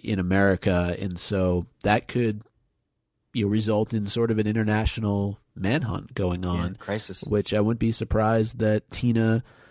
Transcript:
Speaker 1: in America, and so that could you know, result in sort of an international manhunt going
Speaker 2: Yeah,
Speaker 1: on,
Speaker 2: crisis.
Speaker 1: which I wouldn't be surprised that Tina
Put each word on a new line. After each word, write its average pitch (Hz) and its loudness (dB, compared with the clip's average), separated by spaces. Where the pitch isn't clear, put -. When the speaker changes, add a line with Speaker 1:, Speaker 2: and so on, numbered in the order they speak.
Speaker 1:
in 107 -2
America, 90 2
and 90 -6
so 92 0
that 107 2
could 110 -2
you 113 -2
know, 101 2
result 107 0
in 107 -2
sort 117 0
of 110 0
an 107 2
international 107 0
manhunt 104 -2
going 90 -2
Speaker 2:
Yeah, 90 -2
Speaker 1:
on, 87 -2
Speaker 2:
crisis. - -6
Speaker 1:
which 104 -2
I 107 2
wouldn't 113 0
be 117 0
surprised 110 0
that 107 0
Tina 113 2